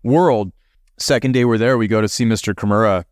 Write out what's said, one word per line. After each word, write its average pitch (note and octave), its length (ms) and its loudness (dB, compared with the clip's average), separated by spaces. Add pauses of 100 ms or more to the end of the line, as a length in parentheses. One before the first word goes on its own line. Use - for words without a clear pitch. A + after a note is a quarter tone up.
world. A#2+ 500 0 (460)
Second C3 340 -2
day B2 140 2
we're A#2 100 2
there, A#2+ 220 0
we A2 100 -2
go A2 140 0
to G#2+ 60 -2
see - 180 -2
Mister G#2+ 280 -2
Kimura. G#2 580 0